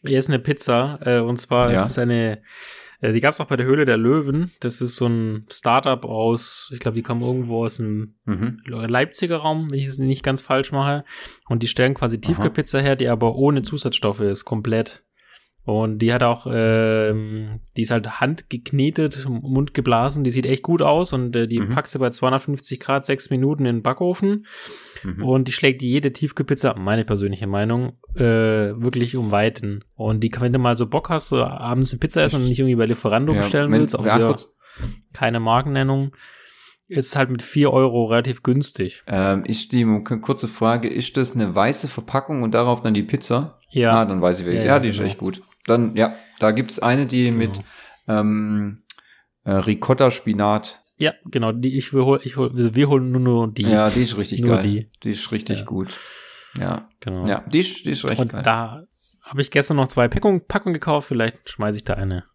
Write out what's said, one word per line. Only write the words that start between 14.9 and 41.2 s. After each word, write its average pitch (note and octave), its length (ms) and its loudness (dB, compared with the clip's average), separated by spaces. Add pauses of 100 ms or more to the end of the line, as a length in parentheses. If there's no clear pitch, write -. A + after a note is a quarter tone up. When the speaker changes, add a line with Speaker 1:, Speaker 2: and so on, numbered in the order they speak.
Speaker 1:
Und A2 360 -2
die A#2 120 2
hat B2+ 120 2
auch, A#2+ 280 0
ähm, A2 1080 0 (180)
die A2+ 60 0
ist A2 80 -2
halt A#2 280 -2
handgeknetet, C#3 1080 -2
im A#2 160 -4
Mund C3+ 320 0
geblasen, C3+ 480 2
die B2 80 2
sieht C3 160 0
echt C3 160 0
gut E3+ 180 2
aus D3+ 320 2
und, B2 220 -2
äh, A#2 120 2
die A#2 120 -2
Speaker 2:
Mhm. G2+ 100 -2
Speaker 1:
packst C3+ 240 -2
du C3+ 60 -4
bei B2+ 100 2
zweihundertfünfzig C3 680 -2
Grad C3+ 260 -2
sechs C#3 240 -2
Minuten C3+ 380 0
in A#2+ 100 2
den G#2+ 60 -6
Backofen F#3 640 0 (560)
Speaker 2:
Mhm. F#2+ 200 -8
Speaker 1:
und C3 240 2
die B2+ 40 -8
schlägt C3 320 0
jede C3+ 300 0
Tiefkühlpizza, C#3 680 -2
meine G#2+ 260 0
persönliche G2+ 400 -2
Meinung, A2+ 480 -2 (220)
äh, B2+ 80 0 (580)
wirklich B2 340 -2
um A2+ 140 -2
Weiten. G#2 540 0 (100)
Und A2 280 -2
die, A2+ 180 0
wenn A#2+ 120 2
du C3 60 2
mal A#2+ 180 2
so A2+ 120 0
Bock D3+ 240 -2
hast, D#3 180 -2
so B2 140 2
abends B2 480 -2
eine A#2+ 80 -8
Pizza D#3 240 0
essen D3 180 0
und B2 60 0
nicht B2 100 0
irgendwie C3 180 2
bei A#2 120 2
Lieferando A#2 460 2
Speaker 2:
Ja, G2+ 80 2
Speaker 1:
bestellen C#3+ 300 2
Speaker 2:
wenn, - 100 6
Speaker 1:
willst, - 140 2
auch - 80 -2
Speaker 2:
ja, A2 120 4
Speaker 1:
wieder A#2 140 4
Speaker 2:
kurz. - 220 -2 (600)
Speaker 1:
keine A#2 260 0
Markennennung, C3+ 760 0 (720)
ist D3 280 -2
halt C3 140 2
mit B2 140 -4
vier C#3+ 280 2
Euro A#2+ 340 4
relativ A#2 360 0
günstig. - 640 -2
Speaker 2:
Ähm, G2 400 0
ist - 280 -4
die, A#2+ 120 4 (180)
k-, A#2 140 -4
kurze - 300 -4
Frage, A2+ 420 0
ist - 280 -4
das B2+ 180 -2